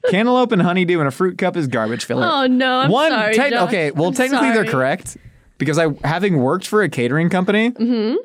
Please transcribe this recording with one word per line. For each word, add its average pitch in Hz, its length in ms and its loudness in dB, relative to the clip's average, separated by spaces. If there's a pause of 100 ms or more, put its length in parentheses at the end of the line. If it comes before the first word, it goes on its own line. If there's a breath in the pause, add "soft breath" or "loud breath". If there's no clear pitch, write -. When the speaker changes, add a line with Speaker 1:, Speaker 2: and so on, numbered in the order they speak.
Speaker 1:
Cantaloupe 247 440 2
and 180 100 2
honeydew 180 360 2
in 147 60 2
a 135 60 0
fruit 185 260 -2
cup 180 200 -2
is 151 100 -2
garbage 117 380 -2
filler. 127 200 -2
Speaker 2:
Oh, 277 220 0
no, 254 320 2
I'm 262 100 0
Speaker 1:
One, 285 220 2
Speaker 2:
sorry, 220 240 0
Speaker 1:
techni-, 269 160 2
Speaker 2:
Josh. 240 160 0
Speaker 1:
okay, 165 240 -2
well, 147 160 0
Speaker 2:
I'm - 80 -2
Speaker 1:
technically 262 320 0
they're 226 160 2
Speaker 2:
sorry. - 60 -4
Speaker 1:
correct 135 480 -2 (420 loud breath)
because 143 180 0
I, 165 120 2 (140)
having 170 380 0
worked 160 240 0
for 214 160 0
a 170 80 0
catering 139 400 0
company, 202 400 0
Speaker 2:
Mm-hmm. 233 560 -2